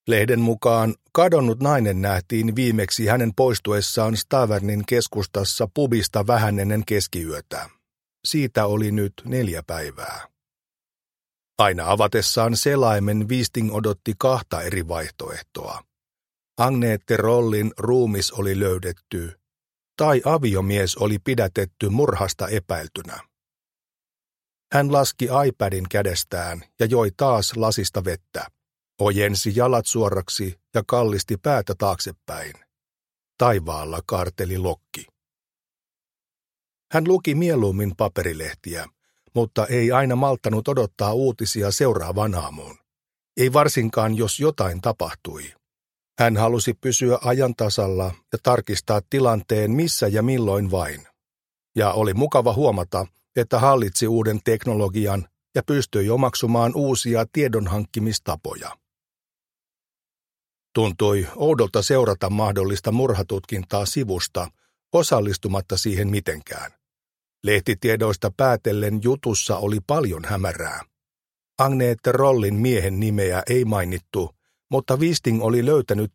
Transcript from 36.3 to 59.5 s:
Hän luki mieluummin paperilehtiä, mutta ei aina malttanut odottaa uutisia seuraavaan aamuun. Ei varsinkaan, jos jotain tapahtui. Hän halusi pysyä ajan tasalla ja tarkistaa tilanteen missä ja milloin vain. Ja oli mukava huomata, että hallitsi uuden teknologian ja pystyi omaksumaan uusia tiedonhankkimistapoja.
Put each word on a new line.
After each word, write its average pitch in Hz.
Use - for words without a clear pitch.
Hän 160
luki 180
mieluummin 104
paperilehtiä, 82
mutta 113
ei 123
aina 127
malttanut 120
odottaa 110
uutisia 113
seuraavaan 98
aamuun. 76
Ei 127
varsinkaan, 113
jos 110
jotain 98
tapahtui. 82
Hän 117
halusi 113
pysyä 123
ajan 123
tasalla 95
ja -
tarkistaa 110
tilanteen 110
missä 147
ja 107
milloin 104
vain. 78
Ja 104
oli 104
mukava 123
huomata, 98
että 120
hallitsi 117
uuden 110
teknologian 104
ja -
pystyi 107
omaksumaan 120
uusia 117
tiedonhankkimistapoja. 104